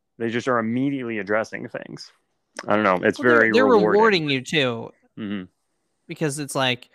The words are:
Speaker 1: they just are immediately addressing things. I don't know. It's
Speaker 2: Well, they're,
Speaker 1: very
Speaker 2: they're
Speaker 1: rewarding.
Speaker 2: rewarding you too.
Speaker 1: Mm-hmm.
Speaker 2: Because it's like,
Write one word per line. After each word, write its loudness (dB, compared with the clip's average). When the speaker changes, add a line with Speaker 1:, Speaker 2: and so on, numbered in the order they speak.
Speaker 1:
they -4
just -4
are 0
immediately -4
addressing -4
things. -14
I 0
don't 2
know. 2
It's 2
Speaker 2:
Well, 0
they're, 6
Speaker 1:
very 4
Speaker 2:
they're 4
Speaker 1:
rewarding. 4
Speaker 2:
rewarding 2
you -2
too. -2
Speaker 1:
Mm-hmm. -8
Speaker 2:
Because -6
it's -8
like, -2